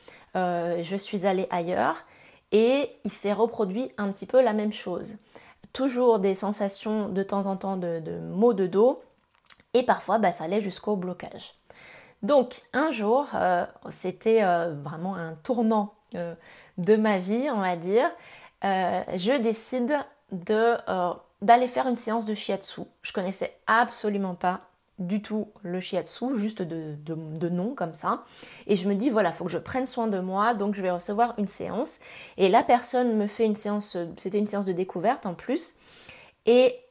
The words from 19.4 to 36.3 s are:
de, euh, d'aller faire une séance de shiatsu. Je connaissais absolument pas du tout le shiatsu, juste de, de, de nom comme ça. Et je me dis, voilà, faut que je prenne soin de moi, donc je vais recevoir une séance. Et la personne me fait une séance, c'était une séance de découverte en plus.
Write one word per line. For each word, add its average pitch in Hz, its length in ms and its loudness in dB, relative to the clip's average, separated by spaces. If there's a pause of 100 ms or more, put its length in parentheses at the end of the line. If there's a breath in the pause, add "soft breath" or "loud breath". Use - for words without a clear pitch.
de, 214 460 2 (120)
euh, 180 240 0 (300)
d'aller 240 240 6
faire 254 220 0
une 240 80 0
séance 226 300 -4
de 214 80 -4
shiatsu. 196 480 -6 (200)
Je - 100 -10
connaissais 190 440 -4 (100)
absolument 208 680 0
pas 180 240 -2 (380)
du 196 240 -4
tout 214 260 -6 (140)
le 180 180 -6
shiatsu, 220 580 -4
juste 214 240 -4
de, 160 420 -8
de, 160 100 -6
de 160 340 -6
nom 180 260 -2
comme 165 200 -6
ça. - 300 -4 (420 loud breath)
Et - 80 2
je 185 140 0
me 202 60 2
dis, 233 160 0
voilà, 208 200 4
faut 175 140 -6
que 175 60 -4
je 170 80 -2
prenne 262 280 -4
soin 233 220 -4
de 202 100 0
moi, 190 360 0
donc 202 200 -2
je 196 80 -6
vais 185 80 0
recevoir 208 480 0
une 208 80 -2
séance. - 520 -6 (380 loud breath)
Et 190 120 4
la 233 160 6
personne 247 520 2
me 208 120 0
fait 220 160 -2
une 214 100 2
séance, 208 420 -4 (200)
c'était 190 220 -2
une 208 100 2
séance 202 160 -2
de 185 80 0
découverte 185 520 -2
en 180 100 -6
plus. - 400 -4 (720 loud breath)